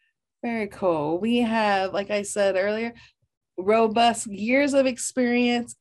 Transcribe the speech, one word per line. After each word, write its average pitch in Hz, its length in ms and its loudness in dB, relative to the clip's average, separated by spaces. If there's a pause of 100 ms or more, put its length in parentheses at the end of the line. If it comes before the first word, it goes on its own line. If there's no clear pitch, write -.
(440)
Very 226 240 -4
cool. 165 520 -2
We 233 180 0
have, 214 560 0
like 202 180 -4
I 208 100 -2
said 196 340 0
earlier, 214 380 -2 (640)
robust 226 680 2
years 240 460 0
of 277 120 4
experience 240 960 0